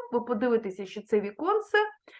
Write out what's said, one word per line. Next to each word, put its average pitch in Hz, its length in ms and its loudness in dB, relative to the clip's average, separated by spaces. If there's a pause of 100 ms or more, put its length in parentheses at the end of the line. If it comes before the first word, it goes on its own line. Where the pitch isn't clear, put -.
(120)
ви 240 80 2
подивитеся, 226 680 0
що 208 160 -12
це 214 180 2
віконце 381 580 0 (420)